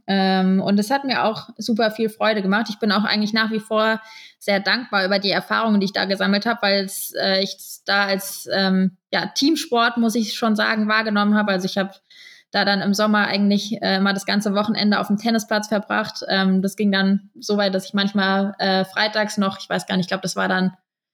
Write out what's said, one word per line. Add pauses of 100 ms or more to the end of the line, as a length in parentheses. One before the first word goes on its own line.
Ähm,
und
es
hat
mir
auch (100)
super
viel
Freude
gemacht.
Ich
bin
auch
eigentlich
nach
wie
vor (360)
sehr
dankbar
über
die
Erfahrungen,
die
ich
da
gesammelt
hab,
weil
es,
äh,
ich (300)
da
als,
ähm, (140)
ja,
Teamsport,
muss
ich
schon
sagen,
wahrgenommen
hab.
Also
ich
hab (500)
da
dann
im
Sommer
eigentlich,
äh,
immer
das
ganze
Wochenende
auf
dem
Tennisplatz
verbracht.
Ähm,
das
ging
dann (100)
so
weit,
dass
ich
manchmal,
äh,
freitags
noch,
ich
weiß
gar
nicht,
ich
glaub,
das
war
dann, (400)